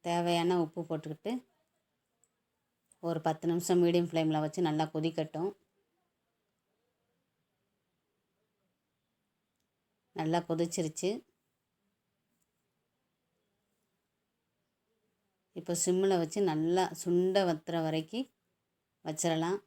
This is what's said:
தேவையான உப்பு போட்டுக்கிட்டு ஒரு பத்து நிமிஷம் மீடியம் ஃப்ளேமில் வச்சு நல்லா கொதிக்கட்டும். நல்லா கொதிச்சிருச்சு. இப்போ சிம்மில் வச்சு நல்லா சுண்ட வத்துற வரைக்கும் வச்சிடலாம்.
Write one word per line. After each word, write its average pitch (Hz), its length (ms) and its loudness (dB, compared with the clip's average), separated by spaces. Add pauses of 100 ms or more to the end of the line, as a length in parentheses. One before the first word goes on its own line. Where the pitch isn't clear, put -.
தேவையான 170 560 2
உப்பு 160 260 -6
போட்டுக்கிட்டு 156 420 -6 (1800)
ஒரு 165 200 -2
பத்து 160 240 -2
நிமிஷம் 175 320 2
மீடியம் 170 260 4
ஃப்ளேமில் 156 340 0
வச்சு 151 240 -4
நல்லா 156 260 0
கொதிக்கட்டும். 160 580 -4 (4000)
நல்லா 160 200 2 (100)
கொதிச்சிருச்சு. 165 600 -2 (4000)
இப்போ 175 140 -6 (100)
சிம்மில் 185 380 4
வச்சு 165 180 -2 (120)
நல்லா 165 320 2 (180)
சுண்ட 185 480 2
வத்துற 165 260 -4 (100)
வரைக்கும் 160 420 -4 (800)
வச்சிடலாம். 165 600 -2